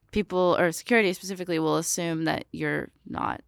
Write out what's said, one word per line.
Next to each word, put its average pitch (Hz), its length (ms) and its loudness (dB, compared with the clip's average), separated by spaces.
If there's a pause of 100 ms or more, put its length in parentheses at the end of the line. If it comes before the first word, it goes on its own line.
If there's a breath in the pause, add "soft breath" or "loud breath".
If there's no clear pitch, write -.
(120)
people, 180 480 2
or 170 140 4
security 214 400 2
specifically, 180 460 -4
will 156 180 2
assume 165 480 -2
that - 260 0
you're 147 380 -4 (180)
not - 400 -4